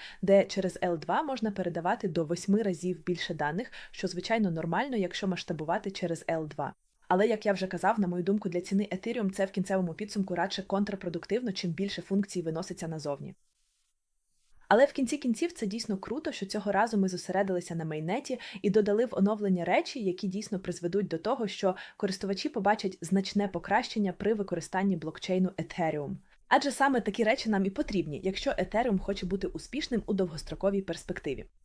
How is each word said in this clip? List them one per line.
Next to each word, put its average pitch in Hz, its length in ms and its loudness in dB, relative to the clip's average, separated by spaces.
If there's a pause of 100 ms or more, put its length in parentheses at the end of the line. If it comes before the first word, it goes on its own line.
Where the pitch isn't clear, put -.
(220)
де 196 220 8
через 185 380 -2
L 175 160 2
два 196 240 0
можна 262 280 -2
передавати 185 580 0
до 165 160 0
восьми 190 380 2
разів 180 420 -2
більше 175 300 -2
даних, 156 380 -2 (180)
що, - 180 -4
звичайно, 185 420 2
нормально, 175 460 0
якщо 190 320 0
масштабувати 175 640 -2
через 165 360 -4
L 160 220 -2
два. 147 260 -6 (340)
Але, 190 180 6
як 220 200 0
я 208 60 6
вже 185 140 -2
казав, 190 340 2
на 190 60 4
мою 175 160 0
думку, 202 260 0
для 175 120 0
ціни 196 320 0
Ethereum 202 380 -2
це 190 140 0
в 196 60 0
кінцевому 185 440 0
підсумку 196 400 -4
радше 185 280 -2
контрпродуктивно, 196 880 -2
чим 185 180 -4
більше 190 320 -4
функцій 196 400 0
виноситься 165 460 -4
назовні. 143 460 -6 (1300)
Але 233 160 10
в 277 80 6
кінці 269 240 0
кінців 285 360 0
це 226 140 -6
дійсно 208 320 -4
круто, 277 340 -4
що - 140 -6
цього 202 260 -2
разу 220 260 4
ми 190 100 4
зосередилися 180 680 0
на 165 100 -2
мейнеті 160 540 -2 (240)
і 208 80 4
додали 208 340 6
в - 100 -2
оновлення 196 500 4
речі, 233 400 2
які 190 240 -2
дійсно 190 320 -4
призведуть 180 480 -2
до 165 100 -2
того, 226 280 0
що 185 300 0 (200)
користувачі 196 520 -4
побачать 202 520 0
значне 196 480 0
покращення 202 640 0
при 208 220 0
використанні 190 640 0
блокчейну 180 520 0
Ethereum. 156 680 -2 (320)
Адже 277 220 4
саме 269 300 4
такі 208 240 0
речі 220 260 2
нам 196 160 2
і 196 40 0
потрібні, 160 540 -2
якщо 190 260 -2
Ethereum 214 480 2
хоче 196 280 -4
бути 190 200 -2
успішним - 600 -4
у 208 80 0
довгостроковій 190 680 -2
перспективі. 156 640 -6 (200)